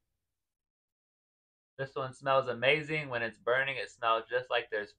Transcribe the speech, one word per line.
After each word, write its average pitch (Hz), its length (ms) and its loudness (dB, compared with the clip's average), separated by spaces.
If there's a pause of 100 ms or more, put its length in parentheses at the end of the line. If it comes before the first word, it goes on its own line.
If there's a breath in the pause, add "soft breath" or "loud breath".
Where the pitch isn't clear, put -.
(1800)
This 135 160 -10
one 131 200 -8
smells 135 340 2
amazing. 143 640 0
When 117 120 -2
it's 113 160 -6
burning, 131 380 0
it 104 140 -6
smells 113 400 0
just 123 200 -2
like 120 200 -2
there's 104 280 -4